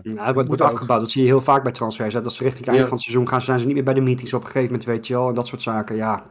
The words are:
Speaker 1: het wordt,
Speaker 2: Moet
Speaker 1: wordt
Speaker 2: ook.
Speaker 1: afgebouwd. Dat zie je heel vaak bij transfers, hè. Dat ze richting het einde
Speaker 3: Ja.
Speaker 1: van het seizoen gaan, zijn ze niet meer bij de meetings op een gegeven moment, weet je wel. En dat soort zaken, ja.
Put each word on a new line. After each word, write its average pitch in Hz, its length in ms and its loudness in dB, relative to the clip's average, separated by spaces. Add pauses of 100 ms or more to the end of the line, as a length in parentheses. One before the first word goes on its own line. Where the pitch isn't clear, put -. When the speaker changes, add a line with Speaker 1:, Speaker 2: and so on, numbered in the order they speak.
Speaker 1:
het 110 140 -10
wordt, 113 200 -2
Speaker 2:
Moet 131 100 2
Speaker 1:
wordt - 160 0
Speaker 2:
ook. 151 80 6
Speaker 1:
afgebouwd. 120 300 0
Dat 113 100 -4
zie 135 120 0
je 127 60 6
heel 131 120 6
vaak 139 220 4
bij 123 100 -2
transfers, 110 420 -4
hè. 120 60 -2
Dat 117 120 -4
ze - 100 -8
richting 127 220 -2
het - 40 -6
einde 127 140 6
Speaker 3:
Ja. 127 60 0
Speaker 1:
van 120 100 -4
het - 80 -8
seizoen 120 220 2
gaan, 127 140 2
zijn 127 180 0
ze 117 60 0
niet 139 80 0
meer 139 100 0
bij 131 100 2
de 135 60 2
meetings 127 320 0
op 123 80 0
een - 60 -12
gegeven 131 240 0
moment, 120 140 -4
weet 113 220 -4
je 127 80 -4
wel. 123 140 0
En 120 60 -2
dat 120 120 -2
soort 117 160 -10
zaken, 110 340 -4
ja. 110 340 -4